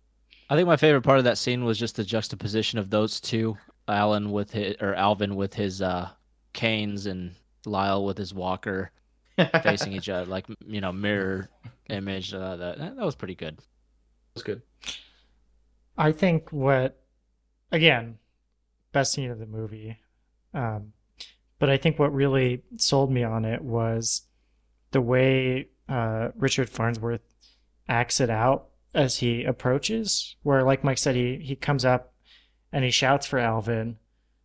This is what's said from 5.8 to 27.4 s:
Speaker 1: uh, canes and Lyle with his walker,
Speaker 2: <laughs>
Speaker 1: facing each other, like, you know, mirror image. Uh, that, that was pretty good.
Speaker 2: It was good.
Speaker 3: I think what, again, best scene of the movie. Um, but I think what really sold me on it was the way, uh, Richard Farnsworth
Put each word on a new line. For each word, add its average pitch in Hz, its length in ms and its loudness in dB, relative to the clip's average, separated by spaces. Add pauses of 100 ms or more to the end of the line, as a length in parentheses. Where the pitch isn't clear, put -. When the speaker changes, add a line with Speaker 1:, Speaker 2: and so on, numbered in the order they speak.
Speaker 1:
uh, 90 280 -2 (420)
canes 107 540 -4
and 90 280 -8 (300)
Lyle 98 400 0
with 98 140 -4
his 95 160 -10
walker, 95 560 -6 (480)
Speaker 2:
<laughs> 165 240 2
Speaker 1:
facing 104 320 -2
each 95 160 -8
other, 90 160 -4
like, 92 200 -6 (200)
you 104 140 -8
know, 92 120 -4
mirror 95 560 -2 (400)
image. 98 460 -6
Uh, 95 220 -8
that, 87 220 -8
that 226 260 -8
was 156 100 -4
pretty 92 200 -10
good. 80 200 -12
Speaker 2:
It - 800 -20
was - 80 -14
good. 107 180 -8 (1400)
Speaker 3:
I 156 160 2
think 165 400 0
what, 135 480 2 (680)
again, 123 480 2 (760)
best 139 200 2
scene 131 180 -4
of 117 80 -10
the 110 80 -10
movie. 110 520 -10 (560)
Um, 107 380 -4 (640)
but 139 120 4
I 135 60 6
think 156 220 2
what 143 160 2
really 135 480 2 (140)
sold 139 340 2
me 127 120 2
on 113 220 0
it 113 180 -2
was 113 600 -2 (680)
the 139 100 4
way, 127 680 2 (200)
uh, 113 480 -2
Richard 135 320 0
Farnsworth 117 540 -4 (640)